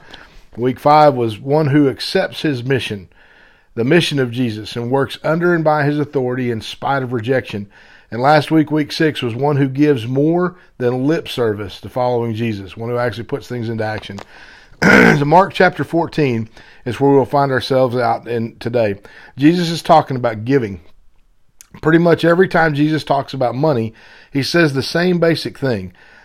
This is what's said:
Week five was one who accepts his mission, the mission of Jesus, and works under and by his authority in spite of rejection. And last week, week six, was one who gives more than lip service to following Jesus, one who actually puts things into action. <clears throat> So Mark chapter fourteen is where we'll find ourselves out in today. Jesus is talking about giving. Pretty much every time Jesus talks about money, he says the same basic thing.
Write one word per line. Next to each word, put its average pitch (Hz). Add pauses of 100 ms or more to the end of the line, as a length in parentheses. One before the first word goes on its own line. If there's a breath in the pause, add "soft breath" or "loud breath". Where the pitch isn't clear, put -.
(560 loud breath)
Week 123
five 147
was 113
one 143
who 143
accepts -
his 131
mission, 110 (640 soft breath)
the 113
mission 151
of 127
Jesus, 110
and 120
works 135
under 170
and 165
by 151
his 147
authority 127
in 110
spite 135
of 123
rejection. 117 (400 soft breath)
And 113
last 147
week, 156
week 151
six, 151
was 117
one 143
who 135
gives 131
more 165 (220 soft breath)
than 127
lip 160
service 107
to 104
following 120
Jesus, 104
one 113
who 120
actually 117
puts 135
things 120
into 110
action. 101 (640 loud breath)
<clears throat> -
So 143
Mark 165
chapter 180
fourteen 139 (360 soft breath)
is 113
where 139
we'll 135
find 139
ourselves 131
out 117
in 113
today. 113 (380 loud breath)
Jesus 165
is 165
talking 151
about 113
giving. 117 (1000)
Pretty 156
much 165
every 175
time 160
Jesus 151
talks 139
about 123
money, 123 (380 soft breath)
he 139
says 165
the 131
same 175
basic 165
thing. 104 (320 soft breath)